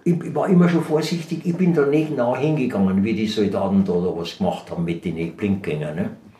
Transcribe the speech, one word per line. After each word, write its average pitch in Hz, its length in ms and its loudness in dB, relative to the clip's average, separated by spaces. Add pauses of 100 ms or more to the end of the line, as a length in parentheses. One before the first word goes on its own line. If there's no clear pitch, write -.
ich 165 320 0
war - 120 0
immer 175 220 6
schon 165 140 2
vorsichtig, 160 640 -2
ich 170 120 0
bin 180 160 2
da 143 120 4
nicht 151 300 2
nah 123 200 0
hingegangen, 123 680 0
wie 110 100 0
die 107 140 0
Soldaten 98 580 2
da, 92 80 0
da 87 220 0
was 85 220 -8
gemacht - 320 -4
haben 85 160 -4
mit 85 200 -4
den 82 300 -4
Blindgängern, 78 600 -4
ne. - 140 -4 (300)